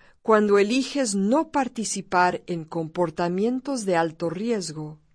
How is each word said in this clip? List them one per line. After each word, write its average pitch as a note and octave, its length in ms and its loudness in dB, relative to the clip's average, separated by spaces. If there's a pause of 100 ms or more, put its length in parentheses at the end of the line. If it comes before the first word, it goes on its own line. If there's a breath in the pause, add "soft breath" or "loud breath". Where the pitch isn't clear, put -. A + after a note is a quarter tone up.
(220 soft breath)
cuando G#3+ 360 4
eliges A#3+ 580 0
no B3+ 360 2
participar F#3+ 960 0
en E3 160 -6
comportamientos F3 1200 -2
de F3+ 120 2
alto E3 320 -2
riesgo. E3 720 -6 (160)